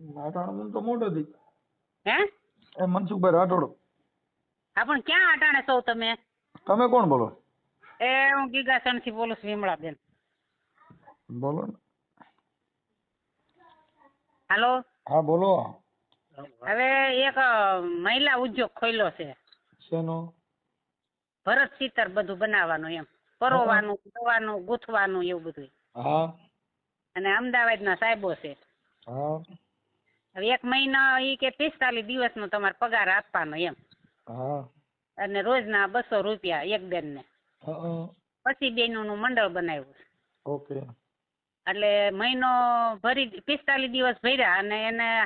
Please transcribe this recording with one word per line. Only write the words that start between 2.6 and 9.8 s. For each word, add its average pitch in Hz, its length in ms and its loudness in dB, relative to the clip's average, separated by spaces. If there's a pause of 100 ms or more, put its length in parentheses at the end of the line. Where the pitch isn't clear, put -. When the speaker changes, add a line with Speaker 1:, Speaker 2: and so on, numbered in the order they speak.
Speaker 1:
એ 185 60 0
મનસુખભાઈ 180 480 2
રાઠોડ. 175 420 2 (1000)
Speaker 2:
હા, 220 100 0
પણ 269 160 0
ક્યાં 339 320 4
અટાણે 294 280 2
છો 254 200 2
તમે? 226 360 -2 (500)
Speaker 1:
તમે 226 220 6
કોણ 233 160 6
બોલો? 123 380 2 (560)
Speaker 2:
એ 262 320 4
હું 269 180 2
ગીગાસણથી 247 640 0
બોલું 226 240 -4
છું, 202 140 -8
વિમળાબેન. 165 480 -4 (1300)